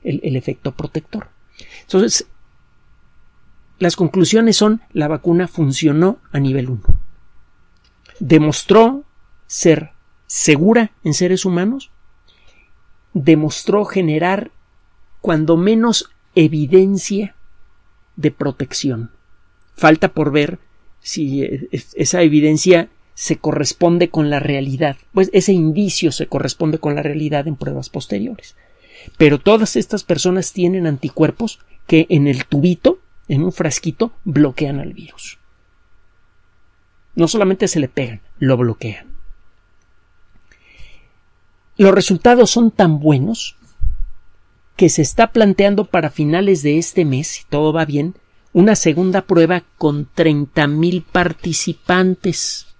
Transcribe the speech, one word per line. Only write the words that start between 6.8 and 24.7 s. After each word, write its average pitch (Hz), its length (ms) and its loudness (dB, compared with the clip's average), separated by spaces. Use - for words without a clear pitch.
Demostró 196 880 2
ser 151 440 0
segura 208 680 2
en 151 80 -2
seres 185 320 -2
humanos, 196 460 -4
demostró 160 720 0
generar, 180 680 -2
cuando 160 380 2
menos, 220 520 0
evidencia 185 1000 2
de 151 140 0
protección. 135 800 -6
Falta 160 400 2
por 151 180 -2
ver 147 260 -2
si, 139 420 -6
eh, 131 300 -8
es-, - 260 -12
esa 175 240 0
evidencia 156 680 2
se - 240 -6
corresponde 170 720 0
con 151 200 -2
la 143 120 -2
realidad, 139 560 -4